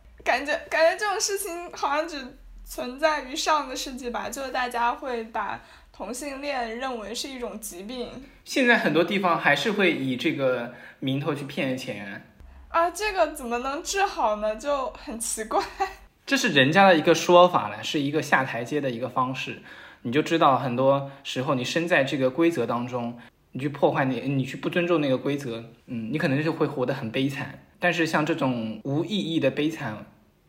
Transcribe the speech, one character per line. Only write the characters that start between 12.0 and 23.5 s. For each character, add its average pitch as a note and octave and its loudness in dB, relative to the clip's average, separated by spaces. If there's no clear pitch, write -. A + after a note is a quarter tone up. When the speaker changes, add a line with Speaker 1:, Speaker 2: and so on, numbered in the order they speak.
Speaker 1:
啊， E4+ 2
这 G#4 -4
个 E4 2
怎 C4 -10
么 A#3+ -2
能 C#4 -6
治 G4 0
好 C4+ 0
呢？ G#3+ -2
就 C#4 -2
很 - -12
奇 - -6
怪。 - 0
Speaker 2:
这 C#4 0
是 C4 2
人 C#3 6
家 G3 8
的 F3 8
一 D3+ 2
个 E3 6
说 F3 10
法 A2+ 2
了， G#2 -10
是 D3 -2
一 C#3 0
个 D3+ 0
下 C#3 2
台 A#2+ -4
阶 C#3+ -2
的 C3+ -2
一 A#2 -6
个 B2 -6
方 B2+ 0
式。 - -8
你 A#2 -4
就 C#3+ 4
知 D#3+ 2
道 D3 6
很 B2+ -2
多 C3+ 4
时 - -4
候 C#3 2
你 B2 0
身 E3+ -2
在 E3 6
这 C3+ -2
个 C3 4
规 E3 4
则 A#2 -2
当 A#2+ -2
中， A#2+ -6